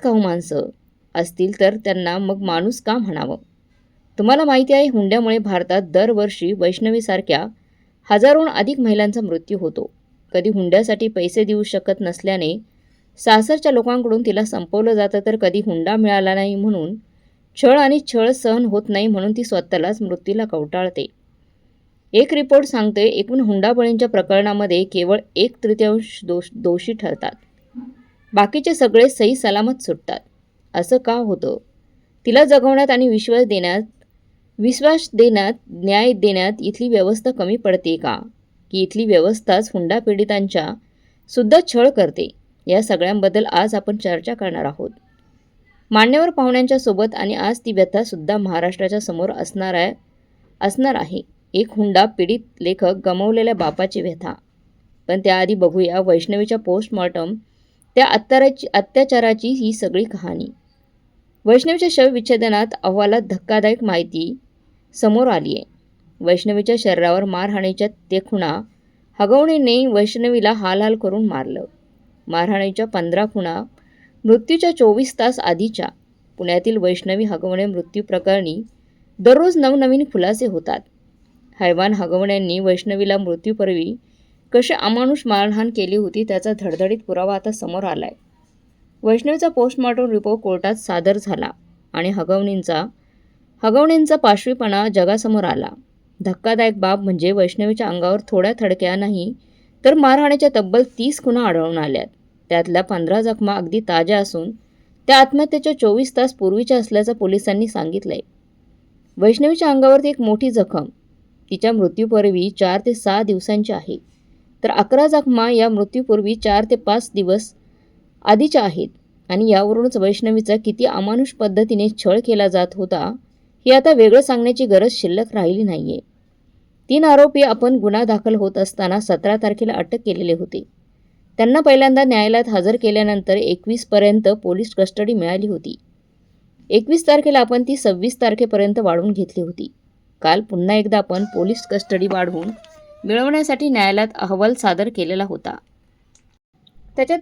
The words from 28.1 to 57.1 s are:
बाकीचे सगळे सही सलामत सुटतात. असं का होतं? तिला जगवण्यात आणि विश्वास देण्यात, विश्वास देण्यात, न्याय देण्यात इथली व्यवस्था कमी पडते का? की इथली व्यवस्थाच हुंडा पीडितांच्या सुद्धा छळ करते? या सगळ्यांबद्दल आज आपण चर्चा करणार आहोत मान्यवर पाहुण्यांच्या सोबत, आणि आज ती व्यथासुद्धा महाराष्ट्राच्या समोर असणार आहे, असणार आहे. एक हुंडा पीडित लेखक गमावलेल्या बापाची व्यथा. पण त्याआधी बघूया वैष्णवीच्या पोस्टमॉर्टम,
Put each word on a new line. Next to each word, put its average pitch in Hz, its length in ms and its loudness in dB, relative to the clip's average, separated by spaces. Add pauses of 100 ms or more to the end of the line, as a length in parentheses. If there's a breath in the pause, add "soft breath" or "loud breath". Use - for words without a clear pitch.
बाकीचे 220 420 2
सगळे 233 340 6
सही 247 280 0
सलामत 226 460 -2
सुटतात. - 380 -8 (540)
असं 175 240 0
का 240 140 -4
होतं? 226 440 -4 (680)
तिला 254 180 6
जगवण्यात 269 460 4
आणि 254 180 2
विश्वास 233 380 2
देण्यात, 185 340 -2 (800)
विश्वास 269 560 0
देण्यात, 214 380 4 (180)
न्याय 196 420 2
देण्यात 190 480 0
इथली 214 280 -6
व्यवस्था 220 420 0
कमी 202 260 -4
पडते 185 400 0
का? 143 220 -6 (540)
की 190 100 -2
इथली 208 220 -2
व्यवस्थाच 208 720 2
हुंडा 180 240 -2
पीडितांच्या 202 720 -2 (580)
सुद्धा 220 380 4
छळ 240 220 2
करते? 175 420 -2 (360)
या 185 160 2
सगळ्यांबद्दल 196 640 0
आज 214 300 0
आपण 208 220 -4
चर्चा 180 380 -4
करणार 170 300 -6
आहोत 151 260 -8 (1000)
मान्यवर 254 400 4
पाहुण्यांच्या 254 480 2
सोबत, 220 360 -2
आणि 202 200 -6
आज 220 260 -4
ती 208 120 -6
व्यथासुद्धा 190 640 0
महाराष्ट्राच्या 185 640 -2
समोर 185 300 -6
असणार 190 440 -6
आहे, 175 200 -2 (640)
असणार 262 340 0
आहे. - 280 -8 (320)
एक 202 160 0
हुंडा 202 340 2
पीडित 220 360 -2 (200)
लेखक 185 340 0 (120)
गमावलेल्या 220 480 0
बापाची 185 460 -4
व्यथा. 170 340 -8 (760)
पण 190 120 -2
त्याआधी 185 340 2
बघूया 180 460 0
वैष्णवीच्या 202 580 0
पोस्टमॉर्टम, 185 760 -4 (600)